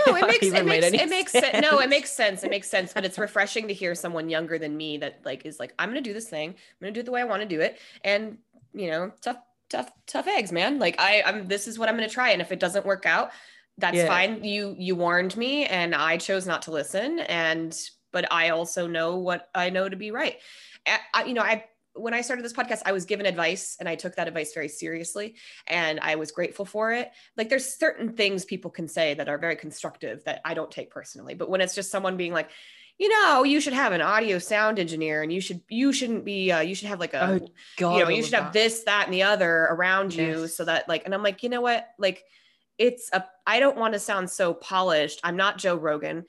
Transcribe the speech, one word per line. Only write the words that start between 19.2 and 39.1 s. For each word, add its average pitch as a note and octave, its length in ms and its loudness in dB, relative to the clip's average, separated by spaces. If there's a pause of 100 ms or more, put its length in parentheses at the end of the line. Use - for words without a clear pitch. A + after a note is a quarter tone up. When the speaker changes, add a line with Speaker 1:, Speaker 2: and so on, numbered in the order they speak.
Speaker 1:
I F3+ 160 0
know F#3+ 180 0
to F#3+ 80 -8
be G#3 140 -10
right. A#3+ 260 -4 (500)
I, G#3+ 120 2 (160)
I, A3+ 100 2
you B3 80 -4
know, A#3 100 0
I, G3 220 0 (300)
when A3+ 200 -6
I A#3+ 80 -2
started B3 200 -6
this A#3 120 -10
podcast, A#3+ 320 -4
I F#3+ 60 2
was F#3 120 -2
given G3+ 220 -2
advice F3 520 -2
and F3+ 80 -8
I E3 100 -4
took F3+ 200 -10
that E3+ 100 -2
advice D#3+ 280 -6
very D#3 140 -6
seriously E3 680 -8 (300)
and D#3+ 340 -2
I D#3 140 0
was D#3 180 -4
grateful F3 320 -4
for G#3+ 280 -2
it. B3 180 -4 (260)
Like, A3 140 -2
there's C4+ 160 0
certain A#3 480 -2
things G3 320 0
people F#3 240 -8
can E3 180 -8
say D#3+ 260 0
that C#3+ 140 -6
are C#3+ 80 -2
very D#3 200 -2
constructive D3+ 680 -10
that D3+ 200 -6
I E3 100 -4
don't D#3+ 160 -6
take - 200 -12
personally. - 440 -14
But F3 160 -6
when F#3 100 2
it's F3+ 140 0
just F#3+ 160 -6
someone F#3+ 260 -2
being F3 160 -4
like, D#3+ 160 -2 (500)
"You G4+ 120 4
know, F4 340 6
you C#4+ 160 4
should C#4+ 140 -2
have B3+ 180 2
an E3+ 80 2
audio G3+ 380 2
sound G#3+ 400 0
engineer D#3 440 -2
and D#3 80 -4
you F#3 120 -2
should, F3+ 260 -8
you B3+ 240 2
shouldn't A#3 320 -2
be, F#3+ 260 0
uh, E3 100 4
you F3 140 -2
should G3+ 140 -8
have, G3+ 120 -6
like, E3 120 -4
a, E3 120 2
Speaker 2:
Oh, F#3+ 100 2
Speaker 1:
you F3+ 140 -2 (280)
Speaker 2:
God, F3 220 2
Speaker 1:
know, E3+ 100 6
you F#3 80 2
Speaker 2:
all A3+ 60 0
Speaker 1:
should A3+ 120 -2
Speaker 2:
of G#3 100 4
Speaker 1:
have D3+ 100 -8
Speaker 2:
that. G#3+ 40 6
Speaker 1:
this, A3+ 260 4
that, G3+ 200 4
and F#3+ 80 -4